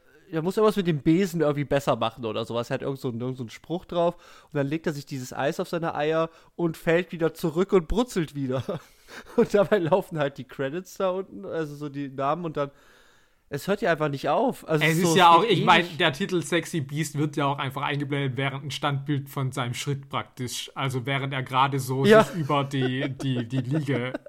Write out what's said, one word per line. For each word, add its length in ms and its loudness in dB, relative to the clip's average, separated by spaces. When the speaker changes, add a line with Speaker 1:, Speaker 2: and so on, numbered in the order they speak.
Speaker 1:
er 100 -2
muss 140 -2
irgendwas 200 4
mit 100 0
dem 160 2
Besen 380 4
irgendwie 240 2
besser 320 2
machen 280 -4
oder 200 -2
sowas. 260 -4
Er 40 -4
hat 80 -4
irgend 180 -4
so 80 -4
einen, 120 -6
irgend 160 -6
so 60 -8
einen 80 -12
Spruch 340 -10
drauf 300 0
und 100 -12
dann 120 0
legt 200 -4
er 60 -2
sich 120 -10
dieses 280 -10
Eis 280 -2
auf 80 -6
seine 260 -4
Eier 360 0
und 200 -2
fällt 360 0
wieder 220 0
zurück 380 -2
und 140 4
brutzelt 480 -2
wieder. 300 -4
<laughs> 160 -6
Und 200 4
dabei 260 4
laufen 400 0
halt 180 -2
die 60 -10
Credits 540 -8
da 120 0
unten, 340 -8
also 300 -6
so 140 -8
die 220 -8
Namen 340 -2
und 120 -6
dann, 140 -4
es 180 -8
hört 160 -2
ja 80 2
einfach 180 0
nicht 200 -4
auf. 400 0
Also 160 4
Speaker 2:
Es 140 4
Speaker 1:
so, 40 2
Speaker 2:
ist 60 4
Speaker 1:
es 80 4
Speaker 2:
ja 140 10
auch, 120 10
Speaker 1:
geht 80 2
Speaker 2:
ich 140 4
meine, 200 8
Speaker 1:
ewig. 140 -10
Speaker 2:
der 140 4
Titel 300 -2
Sexy 380 -2
Beast 380 -4
wird 180 -2
ja 100 0
auch 120 -2
einfach 240 -4
eingeblendet, 540 -2
während 300 -4
ein 40 -8
Standbild 580 -2
von 220 -4
seinem 240 -4
Schritt 340 -6
praktisch, 680 -8
also 300 -4
während 280 -4
er 80 -4
gerade 380 2
so 240 -2
Speaker 1:
Ja. 180 8
Speaker 2:
sich 140 -4
über 260 0
die, 460 -2
die, 300 -2
die 140 -6
Liege 500 -2